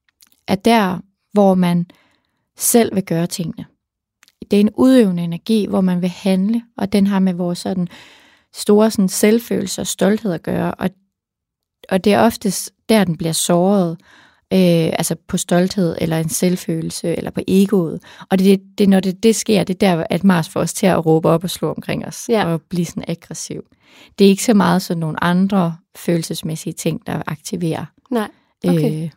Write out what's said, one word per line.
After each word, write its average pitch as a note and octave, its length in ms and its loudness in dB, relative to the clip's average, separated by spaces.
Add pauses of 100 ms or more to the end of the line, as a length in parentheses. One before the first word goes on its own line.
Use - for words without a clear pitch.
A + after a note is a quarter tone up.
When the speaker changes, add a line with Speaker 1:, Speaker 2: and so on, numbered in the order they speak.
(500)
Speaker 1:
er G3 60 -2
der, G3 440 2 (340)
hvor G3 220 4
man F3 320 0 (720)
selv - 380 2
vil F#3+ 100 -2
gøre E3+ 220 -2
tingene. - 400 -8 (840)
Det G3+ 60 2
er G3+ 40 4
en G#3 140 4
udøvende A3+ 500 4
energi, F#3+ 440 -2
hvor G3 120 0
man F3+ 220 0
vil F3+ 80 -2
handle, G3 520 0 (160)
og G3 140 -4
den G3 140 4
har G3+ 120 0
med F#3+ 160 2
vores F3 240 -4
sådan F#3 300 -4 (680)
store G#3 360 4
sådan F#3+ 180 2
selvfølelse G3+ 720 0
og F3+ 60 -6
stolthed G3+ 460 -2
at D#3+ 100 -6
gøre, F3 320 -4
og, - 160 -4 (1000)
og F#3+ 140 0
det G#3 80 4
er - 80 4
oftest A3 500 -2 (180)
der, A3 160 4
den E3+ 120 -2
bliver E3 160 -4
såret, F3+ 580 2 (600)
øh, F3 460 2
altså E3 160 -4 (140)
på - 80 -4
stolthed, F3+ 640 0
eller D#3+ 180 -2
en D#3+ 100 -2
selvfølelse, E3+ 880 -4
eller - 140 -8
på - 180 -8
egoet. F#3+ 540 2 (280)
Og F#3+ 80 2
det, F#3+ 240 4 (160)
det, G3+ 100 2
når F#3+ 120 4
det, F#3+ 220 -4
det A3 140 4
sker, G3 280 0
det F#3 180 -4
er F#3+ 140 4
der, D#3+ 140 -4
at F3 140 -2
Mars F3+ 240 2
får - 120 -4
os E3 140 -4
til - 120 -2
at E3 200 2
råbe D#3+ 220 2
op E3 160 2
og E3+ 60 -6
slå - 180 -6
omkring - 380 -8
os, - 220 -14
Speaker 2:
Ja. A3 160 0
Speaker 1:
og E3 180 -2
blive F3 240 -4
sådan - 220 -12
aggressiv. - 540 -12 (560)
Det G3+ 60 6
er G3 40 10
ikke G3 160 2
så A#3 100 2
meget F3+ 280 2
sådan E3 180 -6
nogle D#3 240 -6
andre F3+ 520 0 (200)
følelsesmæssige E3 760 -4
ting, - 340 -6
der E3 200 -6
aktiverer, E3+ 580 -6 (260)
Speaker 2:
Nej. A3+ 180 -2 (360)
Okay. D#3 400 0
Speaker 1:
øh, D#3+ 120 -8